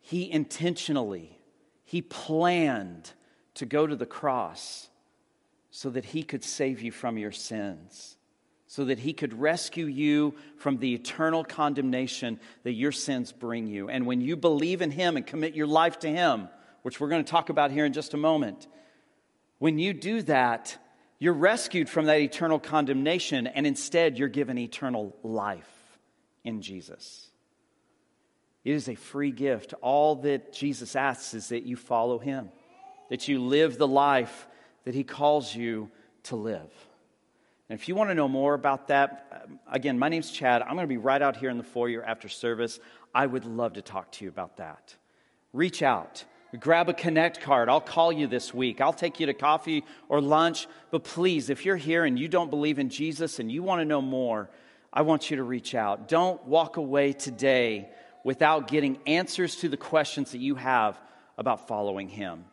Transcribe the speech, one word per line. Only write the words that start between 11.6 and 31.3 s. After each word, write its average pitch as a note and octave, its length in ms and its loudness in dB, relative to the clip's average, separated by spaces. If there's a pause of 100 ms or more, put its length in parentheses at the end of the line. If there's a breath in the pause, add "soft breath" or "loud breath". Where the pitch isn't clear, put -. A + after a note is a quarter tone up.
that B2 120 -4
your C3 180 0
sins C3 400 -4
bring A#2 340 -6
you. G#2 240 -6
And B2+ 160 -2
when B2 160 0
you D3 140 -2
believe E3+ 480 2
in D3+ 80 -2
him E3+ 260 0
and B2 80 -4
commit D#3 300 -4
your D3+ 100 0
life D#3+ 340 4
to E3 80 -6
him, D3+ 420 0 (340 loud breath)
which - 160 -8
we're D3 100 -2
gonna D#3+ 140 2
talk E3 260 0
about D3 220 4
here D3 140 2
in C#3 80 0
just D3 200 -6
a D#3 40 -4
moment, D3 500 0 (880 soft breath)
when D#3 220 2
you F#3+ 140 0
do G#3 300 -4
that, B2+ 540 2 (400 soft breath)
you're E3+ 160 2
rescued F3+ 560 2
from D#3 160 0
that D3+ 140 6
eternal D3+ 400 2
condemnation, C#3 880 0
and C#3 180 -2
instead D3 540 2
you're C#3+ 80 0
given B2+ 320 -2
eternal A#2 640 -6
life G#2 460 -4 (720)
in A2 180 -8
Jesus. - 680 -16 (1400)
It C#3 80 0
is C#3 160 -2
a A2+ 60 -8
free C#3+ 360 -4
gift. A#2+ 500 -2
All D3 340 4
that C#3 360 -2
Jesus B2 420 -6
asks C3+ 400 -2